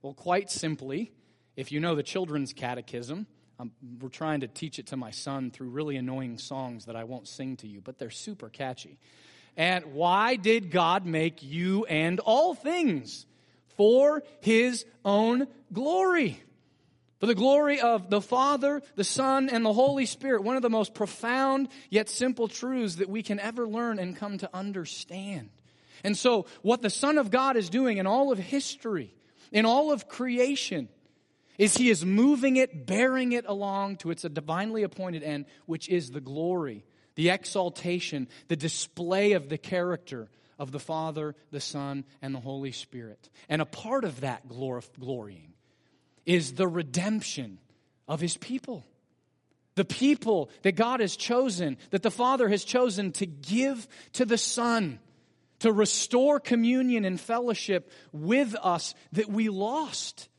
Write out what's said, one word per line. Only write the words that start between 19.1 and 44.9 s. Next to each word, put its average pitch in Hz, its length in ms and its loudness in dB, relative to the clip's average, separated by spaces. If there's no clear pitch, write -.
and 233 160 0
the 214 80 4
Holy 269 320 4
Spirit. 233 400 -2
One 247 120 0
of 254 60 0
the 240 60 2
most 220 240 0
profound 262 760 0
yet 214 220 2
simple 247 380 0
truths 240 480 -4
that 190 120 -2
we 214 140 -4
can 202 180 -4
ever 233 260 -4
learn 220 320 -2
and 180 160 -4
come 202 240 -8
to 196 140 -8
understand. 185 960 -8
And 208 100 2
so 220 300 2
what 240 220 2
the 214 80 0
Son 294 260 2
of 247 140 4
God 262 260 4
is 185 140 0
doing 233 260 2
in 190 100 0
all 262 260 4
of 202 60 0
history, 196 760 -6
in 214 140 4
all 285 280 4
of 226 160 -4
creation, 247 840 -2
is 208 160 6
he 247 140 6
is 170 160 4
moving 254 520 6
it, 208 300 0
bearing 247 460 2
it 240 140 -2
along 196 500 -4
to 165 140 -6
its 165 120 -6
divinely 170 600 -4
appointed 180 400 -6
end, 147 240 -6
which 165 240 -8
is 170 220 0
the 143 100 -8
glory, 143 640 -4
the 160 160 4
exaltation, 175 960 -2
the 170 80 0
display 175 760 0
of 156 160 0
the 151 80 -4
character 175 720 -6
of 139 120 -8
the 143 80 -10
Father, 156 560 -6
the 143 100 -8
Son, 139 440 -6
and 135 140 -10
the 131 60 -10
Holy 135 320 -8
Spirit. 117 580 -16
And 156 140 0
a 147 40 -2
part 240 380 -2
of 131 160 -6
that 131 280 -6
glor-, 123 380 -6